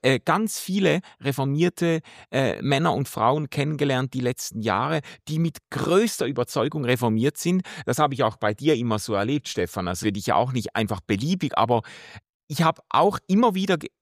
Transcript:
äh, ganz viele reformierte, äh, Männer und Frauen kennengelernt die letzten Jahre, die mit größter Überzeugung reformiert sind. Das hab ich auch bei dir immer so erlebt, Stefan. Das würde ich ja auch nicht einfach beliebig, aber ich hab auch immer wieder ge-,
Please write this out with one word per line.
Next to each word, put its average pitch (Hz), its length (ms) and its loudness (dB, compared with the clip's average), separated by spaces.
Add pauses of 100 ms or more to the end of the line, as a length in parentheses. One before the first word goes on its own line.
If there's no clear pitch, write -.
äh, 131 180 4
ganz 202 400 0
viele 185 400 0 (200)
reformierte, 151 800 0 (300)
äh, 127 320 0
Männer 143 320 0
und 139 140 -2
Frauen 135 420 0
kennengelernt 139 640 -2
die 131 60 -4
letzten 123 400 -4
Jahre, 113 400 0 (280)
die 156 100 -4
mit 165 200 -2 (120)
größter 175 560 2
Überzeugung 131 580 -2
reformiert 117 540 0
sind. 180 240 0 (240)
Das 120 120 -2
hab 147 140 2
ich 127 100 -2
auch 110 140 0
bei 107 180 0
dir 143 220 2
immer 113 220 0
so 104 160 -4
erlebt, 117 340 0
Stefan. - 380 -4
Das 87 160 -4
würde 104 160 0
ich - 80 -8
ja 107 100 2
auch 127 160 2
nicht 123 240 -4
einfach 104 240 -2
beliebig, 143 560 -2
aber 110 260 2 (720)
ich 147 100 0
hab 160 180 2 (100)
auch 175 280 4 (100)
immer 208 260 4
wieder 185 240 0
ge-, - 100 -10 (140)